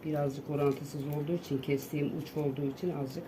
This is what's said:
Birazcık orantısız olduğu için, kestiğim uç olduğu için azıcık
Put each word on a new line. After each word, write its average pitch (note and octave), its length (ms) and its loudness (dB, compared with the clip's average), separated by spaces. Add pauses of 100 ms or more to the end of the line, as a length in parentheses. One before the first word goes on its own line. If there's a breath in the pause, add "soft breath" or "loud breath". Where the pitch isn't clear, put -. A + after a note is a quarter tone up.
Birazcık D3 440 0
orantısız C#3+ 580 2
olduğu D3 260 0
için, D3 280 0
kestiğim C#3+ 560 0
uç - 200 -4
olduğu C#3+ 280 0
için D#3 300 0
azıcık C#3+ 320 -4